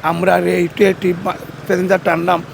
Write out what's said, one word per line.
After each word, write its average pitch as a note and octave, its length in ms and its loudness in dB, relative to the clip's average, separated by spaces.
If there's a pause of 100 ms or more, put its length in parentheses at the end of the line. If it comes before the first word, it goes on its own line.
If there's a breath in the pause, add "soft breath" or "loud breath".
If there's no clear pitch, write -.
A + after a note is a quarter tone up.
(100)
আমরা F3 220 2 (140)
রেটে F3+ 420 2 (120)
টিপ F3+ 240 0
মা-, - 160 -4 (260)
প্যাসেঞ্জার F#3 400 2
টানলাম E3+ 340 0 (140)